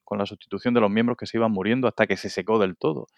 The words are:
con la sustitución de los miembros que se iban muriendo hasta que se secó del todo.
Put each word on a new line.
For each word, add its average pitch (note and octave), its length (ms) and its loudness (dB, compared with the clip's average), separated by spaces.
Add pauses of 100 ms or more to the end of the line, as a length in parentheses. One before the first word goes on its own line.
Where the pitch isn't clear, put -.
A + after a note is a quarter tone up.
con G2+ 140 -6
la G2+ 80 -2
sustitución G#2 480 -4
de A#2+ 80 4
los G#2 100 4
miembros A#2 260 0
que G#2 80 -10
se A2+ 120 -4
iban A2+ 140 2
muriendo A2 360 0
hasta G#2+ 200 2
que F#2+ 100 0
se G2 120 -8
secó G#2 300 0
del F#2 180 0
todo. - 300 -4 (100)